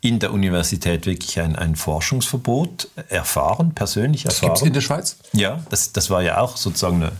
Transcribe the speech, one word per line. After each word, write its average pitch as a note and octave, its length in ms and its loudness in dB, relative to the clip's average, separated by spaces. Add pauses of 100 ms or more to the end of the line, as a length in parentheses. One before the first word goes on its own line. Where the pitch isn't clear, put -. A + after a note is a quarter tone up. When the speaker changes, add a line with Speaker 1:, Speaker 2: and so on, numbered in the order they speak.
Speaker 1:
in A#2 180 2
der G2+ 140 0
Universität F2 720 0
wirklich - 340 -4
ein, E2 180 0
ein D#2+ 200 0
Forschungsverbot B2 1120 -2 (220)
erfahren, F#2 640 0
persönlich A2+ 480 0
Speaker 2:
Das F3 140 0
Speaker 1:
erfahren. - 140 2
Speaker 2:
gibt's F2 160 4
in C3 60 6
der C3+ 80 2
Schweiz? - 360 -4 (180)
Speaker 1:
Ja, G#2+ 340 0
das, - 240 -2
das - 160 -2
war F#2 140 2
ja E2+ 160 2
auch A#2+ 180 0
sozusagen F2 460 0
eine D#2+ 180 -2